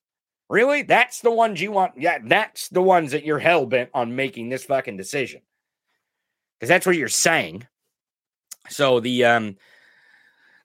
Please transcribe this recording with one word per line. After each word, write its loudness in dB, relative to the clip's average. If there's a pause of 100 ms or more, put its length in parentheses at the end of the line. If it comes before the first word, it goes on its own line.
(500)
Really? 2
That's 0
the 2
ones 0
you -6
want? 0
Yeah, -2
that's -2
the 0
ones 2
that -4
you're -2
hell-bent 0
on -4
making -6
this -8
fucking -4
decision. -8 (1160)
'Cause -10
that's 4
what 2
you're -4
saying. -2 (1040)
So 2
the, 0
um, 2 (1080)